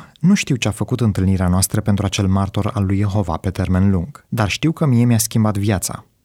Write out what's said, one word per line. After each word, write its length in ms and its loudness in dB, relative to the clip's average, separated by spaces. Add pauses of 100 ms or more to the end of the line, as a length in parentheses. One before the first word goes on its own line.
(200)
nu 140 4
știu 220 0
ce 120 -2
a 40 2
făcut 300 -4
întâlnirea 460 2
noastră 340 0
pentru 240 0
acel 220 -2
martor 460 0
al 120 -2
lui 120 0
Jehova 400 -2
pe 140 -4
termen 380 0
lung, 400 -4
dar 200 0
știu 220 -2
că 140 -2
mie 200 2
mi-a 120 2
schimbat 400 0
viața. 480 -4 (200)